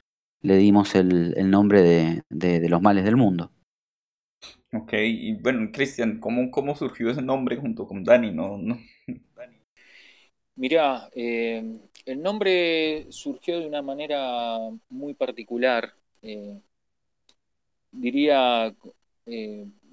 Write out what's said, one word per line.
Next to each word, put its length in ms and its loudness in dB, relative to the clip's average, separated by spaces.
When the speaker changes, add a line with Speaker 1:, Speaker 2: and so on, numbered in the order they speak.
Speaker 1:
le 160 4
dimos 380 6
el, 420 4
el 140 2
nombre 320 6
de, 460 4
de, 300 0
de 100 0
Los 120 2
Males 240 4
del 120 4
Mundo. 340 2
Speaker 2:
Ok, 200 -8
y 400 -2
bueno, 380 -2
Cristian, 480 -4
¿cómo, 300 -4
cómo 260 -4
surgió 360 -4
ese 100 -6
nombre 360 -2
junto 300 -8
con 160 -12
Dani? 280 4
No, 260 -6
no. 200 -6
Speaker 3:
Mirá, 600 0
eh, 480 -4
el 160 -10
nombre 880 -2
surgió 500 -8
de 80 -8
una 140 -6
manera 760 -6
muy 240 -12
particular, 800 -4
eh, 380 -14
diría, 840 0
eh, 400 -12